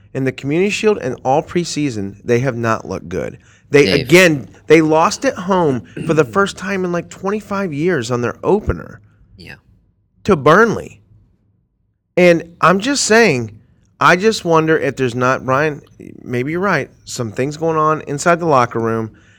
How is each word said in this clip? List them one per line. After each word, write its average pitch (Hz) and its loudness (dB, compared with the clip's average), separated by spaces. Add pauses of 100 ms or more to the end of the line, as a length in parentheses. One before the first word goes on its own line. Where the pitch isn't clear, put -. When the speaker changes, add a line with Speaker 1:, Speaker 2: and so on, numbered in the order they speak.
(140)
Speaker 1:
In 135 -4
the 131 0
Community 165 -2
Shield 208 0
and - -8
all 135 2
preseason, 143 -6
they 120 2
have 127 -4
not 117 -2
looked 87 -8
good. 71 -8 (320)
They, 143 6
Speaker 2:
Dave. 107 0
Speaker 1:
again, 160 4 (180)
they 160 6
lost 160 0
at 262 0
home 175 -2 (200)
for 160 0
the 151 4
first 196 -2
time 190 -6
in, 180 -4
like, 170 -6
twenty-five 196 -6
years 143 -2
on 123 0
their 120 -4
opener 156 -2 (360)
Speaker 2:
Yeah. 80 -20 (680)
Speaker 1:
to 185 2
Burnley. 151 2 (1160)
And 175 4
I'm 180 4
just 262 -2
saying, 175 2 (400)
I 151 6
just 208 0
wonder 160 2
if 135 -4
there's 127 -2
not, 127 0
Brian, 143 -2 (400)
maybe 127 -6
you're 175 -4
right, 180 -2 (140)
some 117 -8
things 143 -4
going 160 -2
on 156 0
inside 160 0
the 175 -4
locker 127 2
room, 113 -4 (200)